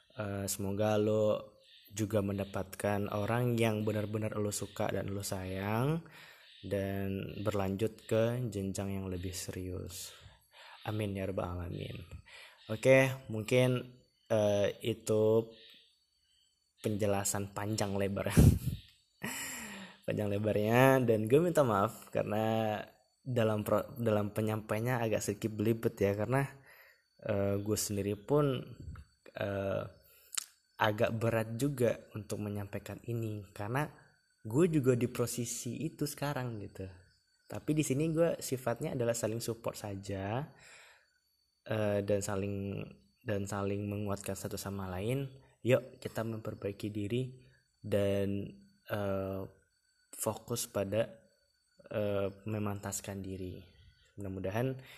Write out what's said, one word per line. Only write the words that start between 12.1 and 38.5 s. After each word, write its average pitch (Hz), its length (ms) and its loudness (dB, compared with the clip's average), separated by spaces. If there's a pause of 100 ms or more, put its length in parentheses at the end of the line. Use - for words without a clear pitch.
Oke, 131 400 6 (180)
mungkin, 123 500 4 (480)
eh, 104 400 4 (140)
itu 110 640 4 (1400)
penjelasan 101 720 0
panjang 104 420 -2
lebar. 98 360 0
<laughs> - 1800 2
Panjang 104 240 0
lebarnya, 107 720 6
dan 110 240 4
gue 120 80 8
minta 160 240 6
maaf 110 480 2
karena 107 720 0 (400)
dalam 110 400 2
pro-, 104 400 2
dalam 104 320 2
penyampainya 110 720 0
agak 110 160 2
sedikit 107 320 -2
belibet 110 480 2
ya, 101 160 4
karena, 123 320 2 (800)
eh, 98 320 2
gue 104 160 0
sendiri 101 400 0
pun, 143 400 2 (800)
eh, 101 480 -2 (960)
agak 110 320 4
berat 113 360 2 (120)
juga 127 380 2 (160)
untuk 104 260 -8
menyampaikan 104 720 -6
ini 110 400 -4
karena 120 400 -4 (580)
gue 131 240 4
juga 127 240 6
di 120 140 2
posisi 120 720 -4
itu 151 240 -4
sekarang 131 560 -4
gitu. 95 220 -10 (600)
Tapi - 280 -6
di 151 80 2
sini 147 280 0
gue 165 280 2
sifatnya 127 560 -4